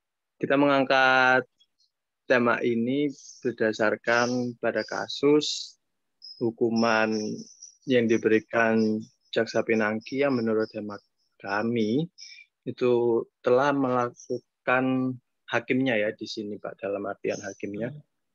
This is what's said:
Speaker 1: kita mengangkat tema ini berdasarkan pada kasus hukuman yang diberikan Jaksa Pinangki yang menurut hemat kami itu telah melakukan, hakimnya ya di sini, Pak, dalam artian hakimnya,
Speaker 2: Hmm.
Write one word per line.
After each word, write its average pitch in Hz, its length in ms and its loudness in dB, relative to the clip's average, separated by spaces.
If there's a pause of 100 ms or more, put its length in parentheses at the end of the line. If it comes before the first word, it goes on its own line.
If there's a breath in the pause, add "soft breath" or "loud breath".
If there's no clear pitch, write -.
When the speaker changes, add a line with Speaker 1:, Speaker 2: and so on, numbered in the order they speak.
(360)
Speaker 1:
kita 139 240 0
mengangkat 131 880 4 (800)
tema 120 320 2
ini 127 480 0 (320)
berdasarkan 120 1200 0
pada 110 240 -2
kasus - 960 -2 (560)
hukuman 113 800 0 (720)
yang 123 160 4
diberikan 110 960 0 (320)
Jaksa 113 320 -2
Pinangki 110 560 -2
yang 139 160 2
menurut 110 400 0
hemat 104 240 -10 (400)
kami 113 640 -2 (640 loud breath)
itu 120 560 0 (160)
telah 131 320 4
melakukan, 127 1400 -2 (340)
hakimnya 123 480 0
ya 107 160 -2
di 107 140 -12
sini, 104 320 -10
Pak, - 180 -14
dalam 101 300 -6
artian 101 340 -6
hakimnya, 104 480 -8
Speaker 2:
Hmm. 151 140 -18 (300)